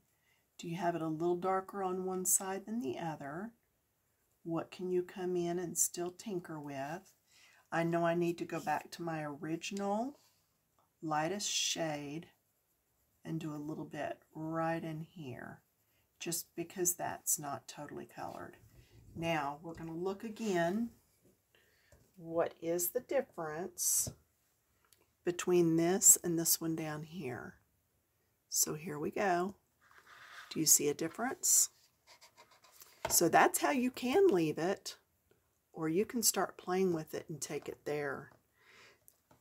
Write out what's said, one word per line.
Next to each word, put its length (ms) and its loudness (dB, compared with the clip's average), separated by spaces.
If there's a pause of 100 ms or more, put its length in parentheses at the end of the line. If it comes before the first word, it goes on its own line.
(580)
Do 100 -10
you 80 -4
have 180 0
it 60 -4
a 80 -2
little 280 2
darker 460 -2
on 220 -2
one 220 -2
side 400 0
than 160 -4
the 160 -4
other? 540 -8 (920)
What 280 -2
can 200 -6
you 120 4
come 340 -4
in 220 0
and 200 -4
still 320 0
tinker 500 -8
with? 540 -8 (580)
I 100 2
know 220 2
I 100 4
need 240 2
to 60 -6
go 160 -6
back 300 -4
to 120 -12
my 220 -4
original 960 -4 (840)
lightest 480 -2
shade 760 -2 (1000)
and 140 -2
do 140 -6
a 20 -6
little 300 -6
bit 320 -6 (160)
right 500 -2
in 160 -6
here, 600 -10 (600)
just 340 -6
because 380 -2
that's 460 -2
not 280 -8
totally 380 -12
colored. 540 -12 (580)
Now 460 -2
we're 100 -8
gonna 240 -10
look 280 -4
again. 680 0 (1300)
What 420 2
is 280 0
the 120 -2
difference 1120 -2 (1120)
between 520 4
this 460 8
and 160 0
this 220 2
one 160 0
down 260 -4
here? 520 -8 (960)
So 240 2
here 240 -6
we 120 -2
go. 440 2 (1000)
Do 80 -2
you 60 0
see 220 6
a 60 4
difference? 760 2 (1400)
So 220 4
that's 300 8
how 100 2
you 200 2
can 360 4
leave 320 4
it, 380 -4 (760)
or 160 -4
you 160 2
can 180 -4
start 360 2
playing 340 2
with 220 -4
it 160 -6
and 100 -10
take 300 -6
it 160 -14
there. 460 -4 (1080)